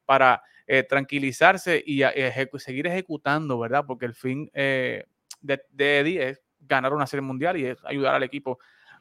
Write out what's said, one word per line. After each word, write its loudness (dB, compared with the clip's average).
Para, 6
eh, 4
tranquilizarse 2
y 0
a-, 4
ejecu-, -4
seguir -6
ejecutando, -4
¿verdad? -2
Porque -8
el -6
fin, -6
eh, -2
de, -2
de 2
Eddie 0
es -12
ganar 0
una -2
Serie -6
Mundial -4
y -4
es -6
ayudar 0
al 2
equipo -6